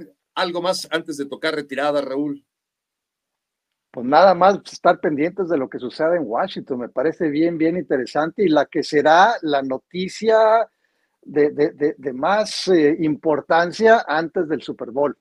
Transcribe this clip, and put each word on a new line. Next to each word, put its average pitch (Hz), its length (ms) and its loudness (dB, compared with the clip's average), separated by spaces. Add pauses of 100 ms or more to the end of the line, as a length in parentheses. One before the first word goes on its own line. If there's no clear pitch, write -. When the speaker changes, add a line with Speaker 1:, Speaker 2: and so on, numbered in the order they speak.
(340)
Speaker 1:
algo 175 260 -4
más 180 300 -4
antes 165 280 -6
de 139 80 -6
tocar 139 280 -6
retirada, 143 460 -4
Raúl. 139 440 -6 (1500)
Speaker 2:
Pues 120 140 -10
nada 170 280 6
más, 185 240 4
pues, - 140 -20
estar 175 260 0
pendientes 165 500 -2
de 170 80 0
lo 131 120 -2
que 139 100 -12
suceda 156 380 -2
en 170 80 -2
Washington, 135 560 -6
me 113 80 -8
parece 156 400 -4
bien, 160 300 -2
bien 165 180 0
interesante, 156 680 -2
y 180 40 4
la 147 180 2
que 151 160 -4
será 160 600 4
la 143 200 0
noticia 214 1040 0 (540)
de, 147 280 0
de, 147 220 0
de, 147 260 -2
de 139 160 -8
más, 185 540 -2
eh, 160 320 4
importancia 170 1080 2
antes 160 400 -2
del 147 140 -4
Super 123 300 -10
Bowl. 139 280 -2